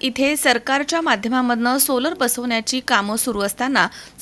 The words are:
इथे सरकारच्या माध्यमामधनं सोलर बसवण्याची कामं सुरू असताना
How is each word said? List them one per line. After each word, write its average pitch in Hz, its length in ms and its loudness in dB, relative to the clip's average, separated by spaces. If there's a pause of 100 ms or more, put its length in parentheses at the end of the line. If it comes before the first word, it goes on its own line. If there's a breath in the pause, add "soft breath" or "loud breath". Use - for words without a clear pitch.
इथे 262 340 0
सरकारच्या 277 640 0
माध्यमामधनं 240 760 0
सोलर 269 360 2
बसवण्याची 247 760 -2
कामं 214 280 2
सुरू 220 240 0
असताना 202 460 0 (360 loud breath)